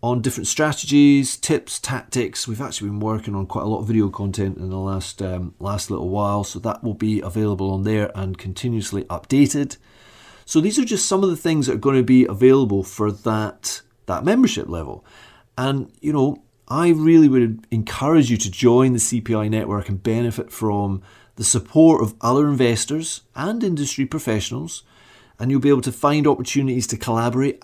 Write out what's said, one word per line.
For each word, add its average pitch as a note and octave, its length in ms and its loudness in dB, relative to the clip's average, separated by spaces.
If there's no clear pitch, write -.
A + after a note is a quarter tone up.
on B2 180 0
different A2+ 260 -4
strategies, C#3+ 920 2
tips, - 420 -4
tactics. - 640 -6
We've A2 140 -8
actually G#2 300 -8
been G#2 100 -6
working G#2+ 340 -4
on G2 120 -4
quite - 180 -6
a G#2+ 40 -2
lot G#2+ 100 -2
of G#2 80 -8
video G#2+ 240 2
content G2 480 -4
in F#2 100 -8
the F#2+ 80 -8
last, F#2+ 460 -6
um, F2+ 360 -6
last G2 320 -6
little F#2 200 -4
while, G2+ 340 -2
so - 140 -12
that G#2 260 -6
will A2+ 80 -4
be G#2+ 300 -2
available G2 480 -2
on F#2+ 140 -4
there G#2+ 300 -2
and F#2+ 220 -8
continuously G2+ 680 -6
updated. C#3 760 0
So - 160 2
these G#3 180 0
are C4 60 2
just A3+ 220 -2
some F#3+ 180 0
of F#3+ 60 2
the D#3+ 80 -4
things D#3 280 0
that B2+ 100 -2
are - 20 -8
gonna C3 240 2
be B2+ 240 6
available A2+ 560 4
for G#2 280 -4
that, G#2+ 720 -6
that F#2 220 -6
membership A#3 420 2
level. D#2 380 -10
And, C3+ 340 -4
you D3 100 -2
know, D3 300 0
I D#3+ 220 2
really D#3+ 380 6
would A#2+ 420 2
encourage C3 600 2
you A#2 60 4
to F#2+ 140 -4
join B2+ 420 4
the A#2+ 60 0
C A2+ 240 -2
P A2+ 120 -2
I G#2+ 140 0
network G#2 400 -4
and F#2+ 140 -6
benefit A#2 500 -2
from G2+ 480 -2
the A2 80 -6
support D#3 580 4
of G#2+ 180 -2
other C3 280 2
investors C#3 760 -2
and A3 300 -4
industry C#3+ 400 -2
professionals, A2 800 -6
and A#2+ 140 -2
you'll C3+ 100 2
be C#3+ 80 2
able C3+ 140 4
to B2 100 -4
find D3 360 2
opportunities C3 580 0
to A#2+ 100 -6
collaborate A#2+ 680 -2